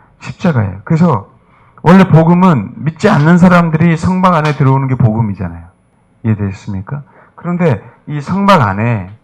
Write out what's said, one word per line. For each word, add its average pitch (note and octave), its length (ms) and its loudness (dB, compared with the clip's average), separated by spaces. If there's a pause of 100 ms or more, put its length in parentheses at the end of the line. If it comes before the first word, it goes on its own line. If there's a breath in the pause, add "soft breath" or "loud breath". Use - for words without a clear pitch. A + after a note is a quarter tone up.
(180 soft breath)
십자가예요. G#2 640 -4
그래서 D#3 460 0 (520 soft breath)
원래 F#3 260 6
복음은 E3 640 2 (120)
믿지 D#3+ 240 -2
않는 E3+ 300 2
사람들이 E3+ 580 2
성막 F3+ 380 0
안에 D#3 180 0
들어오는 C3+ 360 0
게 C3 60 -2
복음이잖아요. G#2 680 -4 (600)
이해되셨습니까? G2+ 800 -6 (320 soft breath)
그런데 E3 480 -4 (240 loud breath)
이 D3 140 -8
성막 G3 420 0
안에, G#2 480 -4 (120)